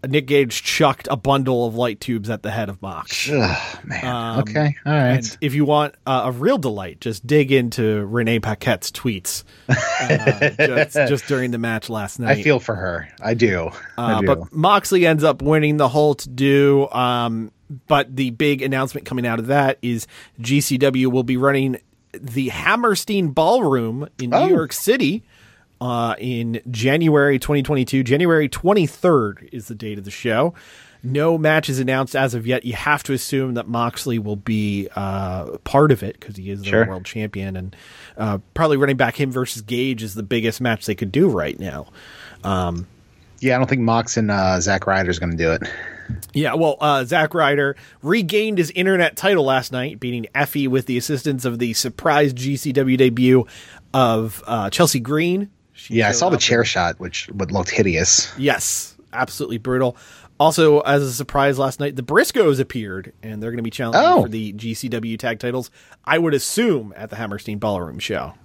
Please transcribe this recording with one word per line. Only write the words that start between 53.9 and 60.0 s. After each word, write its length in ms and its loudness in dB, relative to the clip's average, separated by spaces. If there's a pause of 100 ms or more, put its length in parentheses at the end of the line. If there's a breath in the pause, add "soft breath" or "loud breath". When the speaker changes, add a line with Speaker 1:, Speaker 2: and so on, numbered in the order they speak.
Speaker 1:
of, 540 2
uh, 240 -2
Chelsea 280 2
Green. 500 -2 (240)
She 220 -14
Speaker 2:
Yeah, 120 4
I 60 4
Speaker 1:
showed 40 -2
Speaker 2:
saw 120 2
the 80 2
Speaker 1:
up 40 0
Speaker 2:
chair 200 2
Speaker 1:
and 60 2
Speaker 2:
shot, 320 -2
which, 320 -10
what 200 -4
looked 180 -2
hideous. 720 2
Speaker 1:
Yes, 560 -2 (180)
absolutely 460 -6
brutal. 360 0 (440 loud breath)